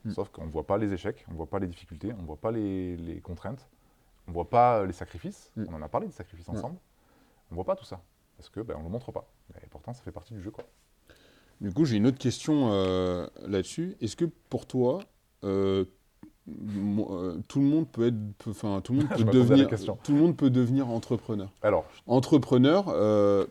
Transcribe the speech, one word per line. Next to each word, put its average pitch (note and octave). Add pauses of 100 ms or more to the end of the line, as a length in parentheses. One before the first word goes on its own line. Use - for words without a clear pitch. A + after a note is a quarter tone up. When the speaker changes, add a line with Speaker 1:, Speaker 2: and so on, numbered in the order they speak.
Speaker 1:
Mm. G#2+
Speaker 2:
sauf G2
qu'on D#2+
voit D2+
pas G2
les G#2
échecs, G2
on E2+
voit D#2+
pas G2+
les F#2+
difficultés, E2+
on F2
voit D2+
pas A2+
les, F#2+
les E2+
contraintes, F#2+ (580)
on F2
voit E2+
pas, A#2+
euh, G2
les G2
sacrifices. -
Speaker 1:
Mm. G#2+
Speaker 2:
On E2+
en D2+
a D2+
parlé F#3+
des E3+
sacrifices -
Speaker 1:
Ouais. A2
Speaker 2:
ensemble. C3 (720)
On F2
voit F2+
pas F#3+
tout -
ça F2+ (380)
parce -
que, -
ben, F#2+
on D#2+
le E2
montre A#2
pas. - (340)
Et -
pourtant, -
ça B2
fait A2+
partie G2+
du G#2
jeu, F#2
quoi. - (1000)
Speaker 1:
Du G2+
coup, D3
j'ai A#2
une G#2
autre C3
question, C3+
euh, F#2 (180)
là-dessus. G2+
Est-ce A2+
que E3+
pour -
toi, B2+ (460)
euh, G2 (640)
mo-, G2+
euh, F2
tout -
le C#3
monde D#3
peut A#2
être, A#2 (240)
peut, -
enfin, G2
tout A#2+
le C#3
monde D3
Speaker 2:
<laughs> -
Je -
Speaker 1:
peut A2+
Speaker 2:
m'attendais A#2+
à B2+
la A#2+
Speaker 1:
devenir, C3+
Speaker 2:
question. G#2
Speaker 1:
tout D3
le C#3+
monde E3
peut C#3
devenir B2+
entrepreneur ? A2+ (120)
Speaker 2:
Alors, G2 (220)
Speaker 1:
Entrepreneur, C3+
euh, G2+